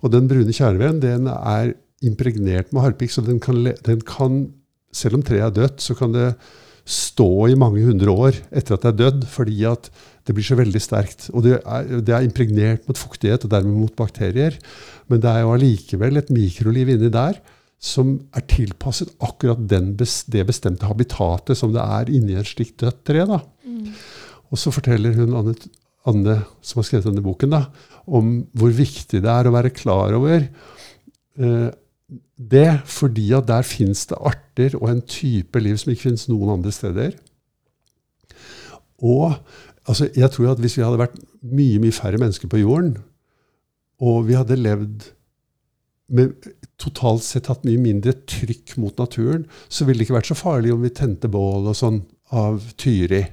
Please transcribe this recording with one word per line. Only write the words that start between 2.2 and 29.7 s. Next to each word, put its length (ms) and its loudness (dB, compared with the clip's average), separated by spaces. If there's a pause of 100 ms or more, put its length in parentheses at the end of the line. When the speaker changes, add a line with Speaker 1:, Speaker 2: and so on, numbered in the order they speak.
Speaker 1:
med 80 2
harpiks, 320 -2
så 80 -2
den 160 0
kan 240 0
le-, 180 -2
den 220 0
kan, 380 0 (520)
selv 220 0
om 80 2
treet 220 2
er 100 -2
dødt, 240 0
så 160 -4
kan 160 0
det 140 2 (580)
stå 460 2 (180)
i 80 6
mange 260 4
hundre 300 4
år 240 4 (160)
etter 240 -2
at 80 -6
det 80 4
er 80 -2
dødd, 260 2
fordi 380 -2
at 240 -4 (400)
det 80 0
blir 80 -2
så 160 0
veldig 240 2
sterkt. 480 -4
Og 160 2
det 160 6
er, 240 -6 (140)
det 120 0
er 140 2
impregnert 580 0
mot 140 -6
fuktighet, 480 -2
og 80 0
dermed 180 0
mot 220 -2
bakterier. 640 -2 (480)
Men 180 2
det 80 4
er 100 2
jo 140 2
allikevel 640 0
et 100 -6
mikroliv 600 0
inni 180 2
der 300 0 (420)
som 320 0 (160)
er 180 -6
tilpasset 680 -2
akkurat 500 -2
den 280 2
bes-, 300 -4
det 200 0
bestemte 420 -2
habitatet 680 -2
som 160 -2
det 80 -2
er 260 -2
inni 280 0
et 120 -4
slikt 320 -8
dødt 240 -4
tre, 220 0
da. 140 -2 (240)
Speaker 2:
Mm. 260 -12 (560)
Speaker 1:
Og 140 -6
så 120 -2
forteller 420 0
hun, 220 2
Anne, 160 -2 (540)
Anne, 320 2 (200)
som 220 -6
har 80 -2
skrevet 220 0
denne 120 -2
boken, 300 -2
da, 120 2 (400)
om 500 0
hvor 160 4
viktig 500 -2
det 80 0
er 200 2
å 40 4
være 220 2